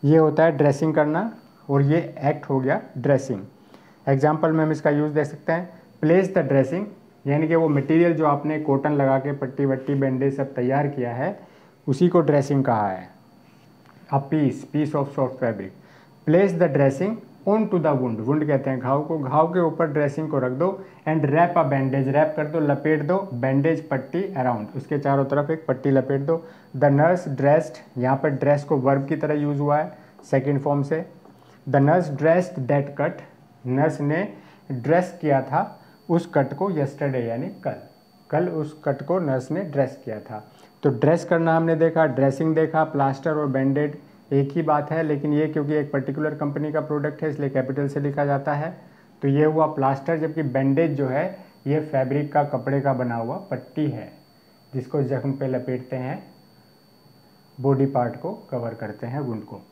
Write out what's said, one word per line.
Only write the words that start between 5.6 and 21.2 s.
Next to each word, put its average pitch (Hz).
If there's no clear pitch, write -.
Place 185
the 165
dressing, 143
यानी 147
कि 165
वो 165
material 156
जो 156
आपने 151
cotton 147
लगा 135
के 139
पट्टी 139
वट्टी 135
बैंडेज 135
सब 139
तैयार 135
किया 123
है 151
उसी 151
को 170
dressing 143
कहा 107
है। 90
A 139
piece, 151
piece 147
of 139
soft 131
fabric। 101
Place 180
the 170
dressing 143
on 214
to 180
the 151
wound, 117
wound 147
कहते 139
हैं 131
घाव 135
को, 160
घाव 143
के 180
ऊपर 165
dressing 147
को 147
रख 127
दो, 156
and 156